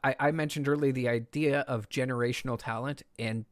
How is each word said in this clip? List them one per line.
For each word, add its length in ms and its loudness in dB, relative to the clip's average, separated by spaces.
I, 160 2
I 140 4
mentioned 360 0
earlier 240 4
the 160 0
idea 520 2
of 280 -2
generational 720 0
talent, 440 -6
and 320 -2